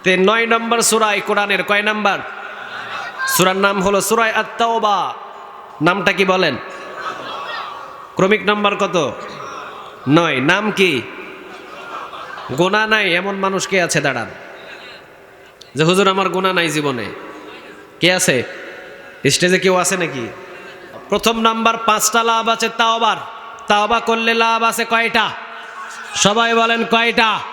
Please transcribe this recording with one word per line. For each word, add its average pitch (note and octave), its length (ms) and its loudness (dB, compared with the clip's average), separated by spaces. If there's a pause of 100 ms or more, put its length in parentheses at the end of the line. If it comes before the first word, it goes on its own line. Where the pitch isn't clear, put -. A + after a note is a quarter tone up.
তে F#3 140 4
নয় A3 280 4
নম্বর A3+ 360 2
সূরা G#3+ 320 4
এই G3+ 80 0
কোরআনের G3+ 420 0
কয় G#3 180 2
নাম্বার? G#3 380 2 (1080)
সূরার F#3 280 4
নাম G3 280 2
হলো G3 180 2
সূরা A3+ 220 2
আত-তাওবা। A3 880 0 (680)
নামটা F#3 300 2
কি F#3+ 140 2
বলেন? F#3 300 2 (1600)
ক্রমিক F#3+ 300 4
নাম্বার G#3 300 2
কত? F3 360 0 (1000)
নয়। D#3 300 4
নাম F#3+ 320 2
কি? E3 300 2 (1500)
গোনা F#3+ 360 2
নাই G#3 280 2
এমন G3 200 -2
মানুষ F#3+ 320 -2
কে F#3+ 140 2
আছে? E3 200 0
দাঁড়ান, B2+ 260 -2 (1500)
যে C#3+ 80 2
হুজুর F#3 240 6
আমার F#3+ 220 2
গোনা F#3 240 0
নাই E3+ 160 2
জীবনে। C#3+ 360 -2 (960)
কে F3 140 6
আছে? D3 300 2 (840)
স্টেজে F3+ 300 4
কেউ F#3 160 4
আছে F3+ 220 2
নাকি? C#3 300 -4 (840)
প্রথম A3 300 0
নাম্বার, A3+ 380 2
পাঁচটা A3 460 2
লাভ A3+ 260 2
আছে A3+ 200 0
তাওবার। A3+ 480 2 (500)
তাওবা G#3+ 320 2
করলে A3+ 340 0
লাভ A3+ 300 2
আছে A3+ 220 0
কয়টা? A3 460 2 (840)
সবাই A#3 380 4
বলেন A3+ 300 4
কয়টা? A3+ 560 2 (120)